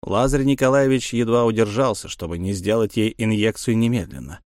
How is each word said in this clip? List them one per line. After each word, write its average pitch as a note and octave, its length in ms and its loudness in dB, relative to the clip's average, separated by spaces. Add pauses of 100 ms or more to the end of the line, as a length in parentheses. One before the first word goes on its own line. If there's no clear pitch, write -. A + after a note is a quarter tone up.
Лазарь C3 420 0
Николаевич C3+ 680 2
едва A#2 320 2
удержался, A2+ 640 0
чтобы E2+ 300 -8
не F#2 160 -2
сделать G#2 420 0
ей A2 220 0
инъекцию A2 600 0
немедленно. E2 720 -2